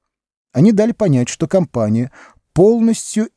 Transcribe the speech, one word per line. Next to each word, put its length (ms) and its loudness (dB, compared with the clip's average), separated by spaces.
Они 220 2
дали 180 0
понять, 380 -2
что 180 -8
компания 640 -2
полностью 840 0